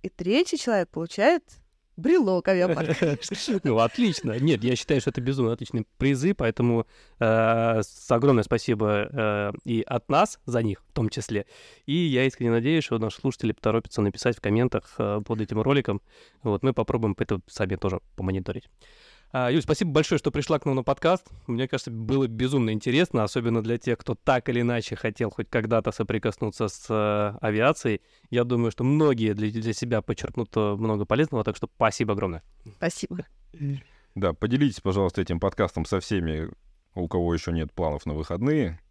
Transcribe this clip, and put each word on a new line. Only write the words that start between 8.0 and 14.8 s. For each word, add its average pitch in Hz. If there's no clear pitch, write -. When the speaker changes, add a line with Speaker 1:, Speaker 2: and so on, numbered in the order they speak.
Speaker 2:
огромное 123
спасибо, 107
э, 104
и 113
от -
нас 165
за 117
них 104
в -
том 110
числе. 107
И 131
я 143
искренне 120
надеюсь, 135
что 113
наши 107
слушатели 120
поторопятся 110
написать 101
в -
комментах, 110